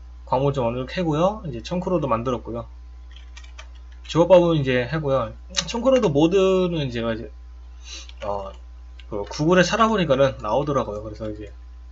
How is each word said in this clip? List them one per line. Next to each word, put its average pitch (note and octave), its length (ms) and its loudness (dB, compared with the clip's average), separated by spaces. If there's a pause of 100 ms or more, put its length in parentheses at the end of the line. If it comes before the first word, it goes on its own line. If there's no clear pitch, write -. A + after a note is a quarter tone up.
(260)
광물 C#3 280 2
좀 C3 120 0
어느 A#2 120 0
정도 B2+ 140 -4
캐고요. F3+ 560 2
이제 A#2 140 -6
청크로도 F3+ 460 0
만들었고요. A#2 600 -2 (1400)
지옥밥은 E3+ 500 6
이제 B2+ 260 2
하고요. C3+ 500 0 (340)
청크로도 A#3+ 420 4
모드는 E3+ 840 4
제가 A#2 220 -2
이제, A#2 180 -8 (920)
어, G2+ 260 -4 (580)
그 G#2 140 -4
구글에 F3 400 4
찾아보니까는 F3+ 760 4
나오더라고요. A2+ 640 0
그래서 G#2+ 260 -8
이제 G#2 240 -10 (380)